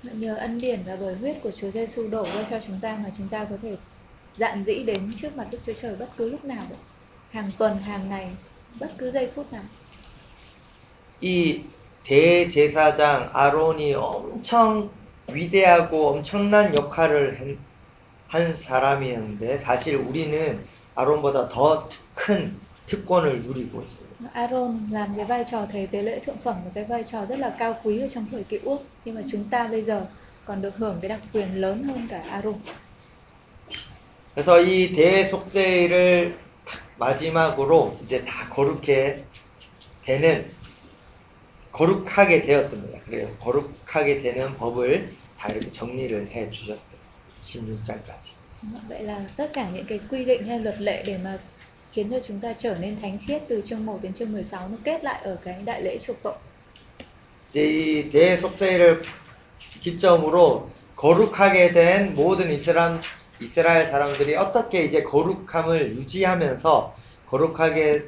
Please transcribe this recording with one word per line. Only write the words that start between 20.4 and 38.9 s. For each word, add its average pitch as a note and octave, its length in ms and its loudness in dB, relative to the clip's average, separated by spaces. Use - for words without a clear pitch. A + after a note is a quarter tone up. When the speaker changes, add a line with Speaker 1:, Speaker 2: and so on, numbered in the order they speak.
Speaker 2:
아론보다 C3+ 540 2
더 D3+ 400 2
큰 F3+ 400 -2
특권을 E3 540 0
누리고 B2 400 -10
있습니다. - 260 -20
Speaker 1:
Aaron A#3+ 580 -4
làm G#3 240 -6
cái G#3 100 -6
vai A#3+ 260 -4
trò G#3+ 200 -6
thầy G3 160 -6
tế G3+ 140 -6
lễ A#3 180 -6
thượng - 240 -10
phẩm, A3+ 200 -4
một F3+ 100 -12
cái G#3 100 -8
vai A3+ 280 -6
trò G#3+ 140 -8
rất C4 140 -8
là B3 200 -6
cao A3+ 240 -4
quý A3 180 -2
ở C#4 120 -4
trong A3+ 180 -8
thời G#3+ 120 -10
Cựu G#3 200 -8
Ước, C#4 140 -4
nhưng A3+ 100 -10
mà A3 60 -10
chúng G#3 180 -6
ta A#3+ 180 -2
bây A3 160 -4
giờ G3+ 220 -4
còn G3 160 -8
được G3 160 -8
hưởng G#3 240 -4
cái G3 80 -8
đặc G#3+ 100 -6
quyền F#3+ 280 -4
lớn G3+ 220 -2
hơn B3 260 -6
cả F3+ 220 -10
Aaron. G3+ 280 -6
Speaker 2:
그래서 E3+ 240 8
이 F#3 340 4
대속죄를 F3+ 1400 4
마지막으로 C#3+ 1040 2
이제 B2 220 -4
다 - 240 -12
거룩해 C#3 760 0